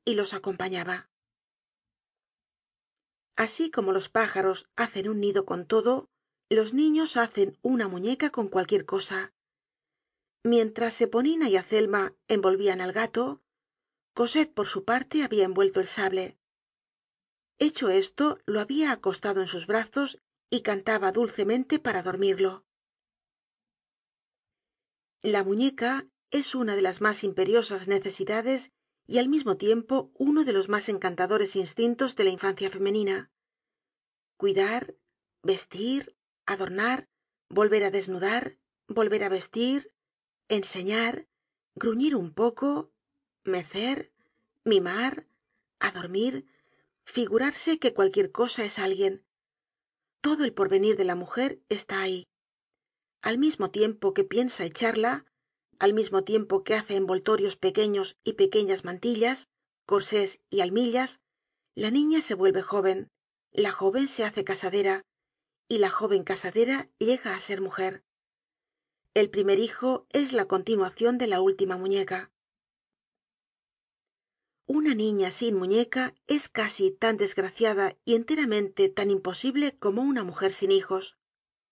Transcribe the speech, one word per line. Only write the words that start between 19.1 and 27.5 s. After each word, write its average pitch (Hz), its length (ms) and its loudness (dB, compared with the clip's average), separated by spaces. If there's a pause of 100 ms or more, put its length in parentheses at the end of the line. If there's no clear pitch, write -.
en 185 60 -2
sus 175 200 -8
brazos 226 540 -2 (300)
y 247 120 -2
cantaba 208 480 0
dulcemente 240 680 0
para 190 220 -2
dormirlo. 190 600 0 (2500)
La 202 200 2
muñeca 247 640 -2 (240)
es 285 240 -2
una 220 220 0
de 196 60 0
las 185 180 0
más 208 240 0
imperiosas 196 640 0